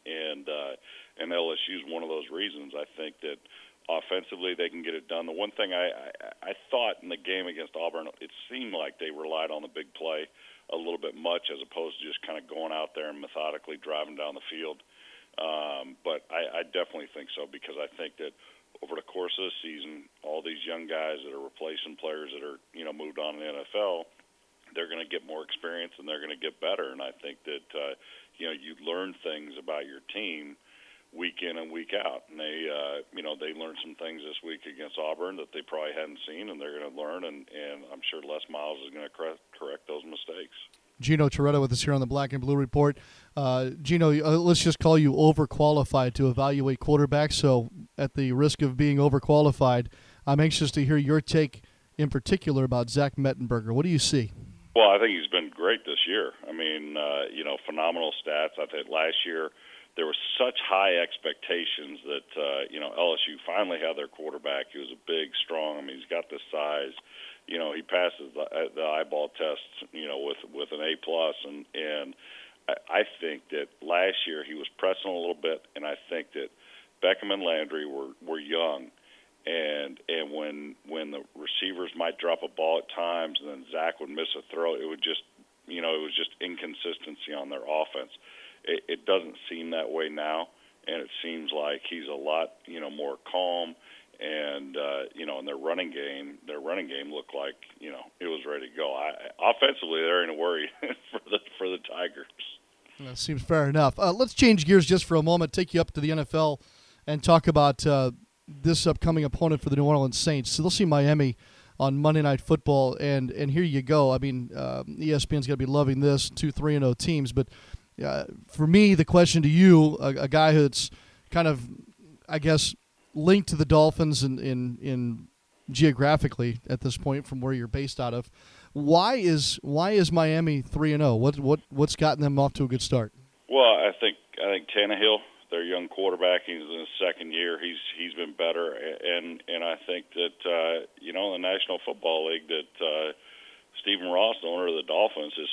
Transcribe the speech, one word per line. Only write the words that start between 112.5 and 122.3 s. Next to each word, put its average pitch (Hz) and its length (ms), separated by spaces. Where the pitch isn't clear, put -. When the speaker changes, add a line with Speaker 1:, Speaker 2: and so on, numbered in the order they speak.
Speaker 2:
and, 135 320
and 143 180
here 165 140
you 139 180
go. 135 300
I 131 60
mean, 127 380
uh, 127 320
E 151 240
S 143 120
P - 100
N's 135 140
gonna 143 80
be 131 100
loving 135 320
this, 139 320
two 151 220
three 151 240
and 143 80
oh 123 100
teams. 143 380
But, 131 160
uh, - 240
for 151 220
me, 196 260
the 160 100
question 175 380
to 147 60
you, 160 520
a, 135 220
a 139 60
guy 156 240
that's 147 360
kind 165 180
of, 123 200
I 156 100